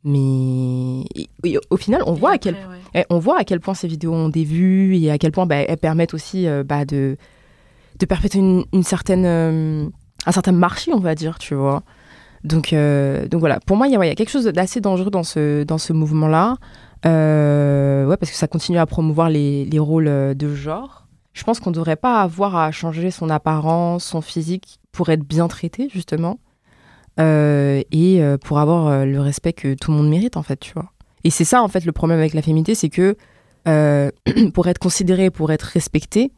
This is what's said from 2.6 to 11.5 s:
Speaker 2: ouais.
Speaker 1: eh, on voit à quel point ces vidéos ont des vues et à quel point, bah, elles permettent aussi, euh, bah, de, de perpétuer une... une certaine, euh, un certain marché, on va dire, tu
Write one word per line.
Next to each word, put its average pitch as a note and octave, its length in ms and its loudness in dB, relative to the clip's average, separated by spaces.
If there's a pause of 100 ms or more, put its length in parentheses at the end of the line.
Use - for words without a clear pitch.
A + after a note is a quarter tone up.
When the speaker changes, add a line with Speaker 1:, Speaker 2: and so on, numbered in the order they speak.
Speaker 2:
ouais. F3+ 80 -18 (160)
Speaker 1:
eh, F3+ 160 0
on F3 80 2
voit B3+ 220 2
à - 40 0
quel F#3 160 -2
point F#3+ 140 -6
ces F3+ 140 -6
vidéos E3 260 -4
ont D#3+ 160 0
des D#3+ 140 0
vues F#3 540 2
et D#3+ 120 2
à D3 80 2
quel D#3+ 140 2
point, F#3 160 0
bah, D3+ 100 2
elles D#3 200 -2
permettent E3 360 0
aussi, F3 340 -4
euh, C#3+ 160 -2
bah, C#3+ 220 -2
de, C#3 320 -2 (840)
de - 60 2
perpétuer - 340 0
une... F#3 320 4
une F#3 120 2
certaine, F#3 420 0
euh, D#3+ 600 0 (400)
un - 40 0
certain F#3 200 2
marché, F3 420 2
on A3+ 60 2
va E3 160 -2
dire, D#3+ 240 -8
tu - 160 -8